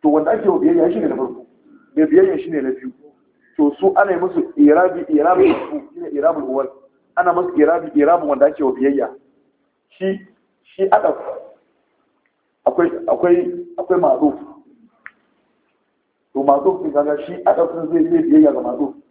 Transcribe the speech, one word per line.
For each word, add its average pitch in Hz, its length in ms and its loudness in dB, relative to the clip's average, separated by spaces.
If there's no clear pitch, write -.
To, 156 80 2
wanda 151 220 0
ake - 180 -2
wa 165 100 4
biyayya - 320 2
shi - 80 -2
ne - 80 -2
na - 80 -4
farko. - 300 -8
Mai 156 100 2
biyayya 175 340 4
shi 165 100 -10
ne 151 120 -4
na 131 100 -4
biyu. 127 200 -10
To, - 220 2
su 381 160 2
ana - 160 4
yi 247 80 0
musu - 380 -4
irabi, 170 560 4
irabin 359 400 4
matbu, - 280 -8
shi 339 60 -18
ne 339 100 -12
irabin 147 340 -2
uwal. 131 240 -4
Ana 180 180 0
musu 180 240 -4
irabi, 156 420 2
irabin 156 300 2
wanda 139 160 2
ake 151 180 -2
wa 131 100 0
biyayya. 135 360 -2
Shi, 190 300 -6
shi - 280 -6
adaf. - 240 0
Akwai, - 240 0
akwai, - 580 0
akwai 185 220 -2
ma'zuf. 147 360 0
To, 135 100 -4
ma'zuf 143 400 2
din 151 100 -6
kaga 143 320 -2
shi 175 80 -14
adaf 165 280 2
din 165 180 -8
zai, 170 180 0
zai 170 140 2
biyayya 156 300 6
ga 127 80 -4
ma'zuf. 247 320 -6